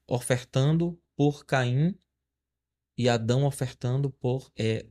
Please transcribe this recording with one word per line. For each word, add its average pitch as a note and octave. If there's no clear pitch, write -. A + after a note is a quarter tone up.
ofertando D3
por C#3+
Caim C3+
e A#2+
Adão A#2+
ofertando C3
por, C3
é, A2